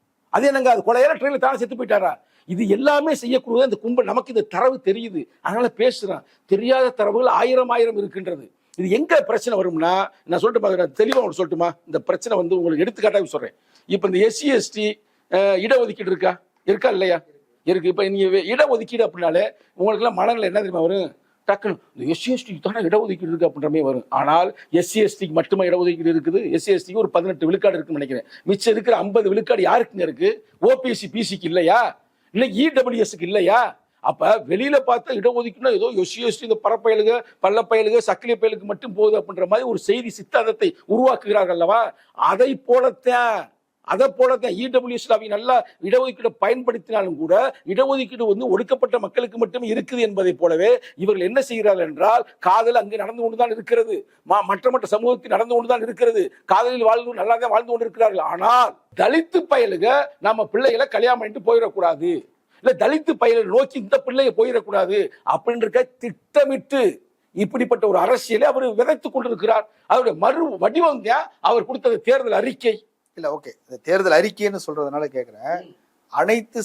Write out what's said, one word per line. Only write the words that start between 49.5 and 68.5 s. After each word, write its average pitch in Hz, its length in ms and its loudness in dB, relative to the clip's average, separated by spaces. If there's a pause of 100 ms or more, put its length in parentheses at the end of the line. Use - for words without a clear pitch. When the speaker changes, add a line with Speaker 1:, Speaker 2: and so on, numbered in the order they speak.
Speaker 1:
இருக்குது 247 260 -6
என்பதை 196 340 0
போலவே 175 460 2 (160)
இவர்கள் 190 300 -2
என்ன 240 160 0
செய்கிறார்கள் 208 460 0
என்றால், 180 400 2 (120)
காதல் 226 360 2
அங்கு 214 220 0
நடந்து 226 240 -8
கொண்டுதான் 233 300 0
இருக்கிறது, 220 560 -2 (220)
மா-, 196 120 4
மற்ற 196 280 -2
மற்ற 247 180 -2
சமூகத்தில் 233 420 0
நடந்து 226 240 0
கொண்டுதான் 233 280 2
இருக்கிறது, 226 520 0 (120)
காதலில் 240 380 2
வாழ்ந்து 233 300 2
நல்லா 220 240 0
தான் 233 120 -2
வாழ்ந்து 233 200 0
கொண்டிருக்கிறார்கள். 226 500 0
ஆனால் 190 560 2 (200)
தலித்து 330 540 0
பயலுக 240 560 2 (140)
நம்ம 214 260 0
பிள்ளைகளை 247 420 0
கல்யாணம் 240 320 0
பண்ணிட்டு 214 220 -10
போயிடக்கூடாது, 175 840 0 (340)
இல்ல 233 260 2
தலித்து 311 220 0 (100)
பயலை 233 240 4
நோக்கி 254 360 0
இந்த 208 180 0
பிள்ளையை 262 400 0
போயிடக்கூடாது 202 720 0 (160)
அப்படின்ற 240 720 0
திட்டமிட்டு 262 1040 -2 (320)
இப்படிப்பட்ட 220 540 0
ஒரு 190 100 2
அரசியலை 233 500 2
அவர் 262 160 0